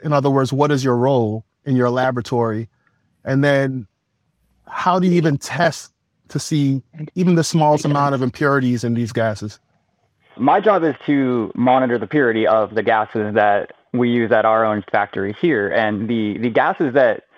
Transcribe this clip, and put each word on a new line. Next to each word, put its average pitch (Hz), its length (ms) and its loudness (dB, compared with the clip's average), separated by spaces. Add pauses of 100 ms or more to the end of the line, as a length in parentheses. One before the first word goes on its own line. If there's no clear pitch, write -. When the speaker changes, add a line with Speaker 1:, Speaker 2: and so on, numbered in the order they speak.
Speaker 1:
In 151 100 -2
other 143 180 2
words, 135 200 0
what 147 200 2
is 135 120 0
your 127 120 2
role 120 500 0 (200)
in 135 100 0
your 123 160 2
laboratory? 120 800 -2 (560)
And 135 180 0
then 135 440 0 (800)
how 185 320 -2
do 185 80 0
you 180 60 2
even 160 240 2
test - 560 -6 (360)
to 143 100 -8
see 139 420 -2 (320)
even 180 220 2
the 160 80 2
smallest 151 420 0
amount 143 300 0
of 127 80 -2
impurities 131 600 0
in 117 100 -2
these 117 180 -4
gases? 107 480 -6 (800)
Speaker 2:
My 151 220 2
job 196 240 2
is 151 120 0 (100)
to 127 500 0
monitor 127 440 2
the 117 80 -8
purity 117 400 2
of 107 260 2
the 107 100 -2
gases 107 520 -2
that 104 380 2 (200)
we 123 160 0
use 117 220 0
at 110 140 4
our 110 200 2
own 107 260 -2
factory 101 480 -4
here. 110 300 0
And 107 400 -2
the, 110 300 -2
the 120 100 -2
gases 139 440 0
that, 123 300 2 (140)